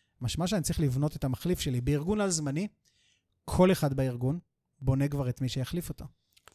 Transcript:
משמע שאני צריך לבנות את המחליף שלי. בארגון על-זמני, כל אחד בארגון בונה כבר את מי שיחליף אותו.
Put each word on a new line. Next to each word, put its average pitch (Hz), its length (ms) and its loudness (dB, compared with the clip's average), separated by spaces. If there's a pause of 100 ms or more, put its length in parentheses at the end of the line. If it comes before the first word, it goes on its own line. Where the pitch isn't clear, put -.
(220)
משמע 156 260 -2
שאני 185 140 0
צריך - 180 -2
לבנות 143 360 2
את - 80 -6
המחליף 170 360 0
שלי. 127 220 0
בארגון 147 400 0
על-זמני, 165 460 0 (760)
כל 185 260 6
אחד 147 220 0
בארגון 131 460 -2 (420)
בונה 135 260 2
כבר 143 220 -2
את 120 120 -6
מי 127 80 -2
שיחליף 170 400 -4
אותו. - 160 -12 (500)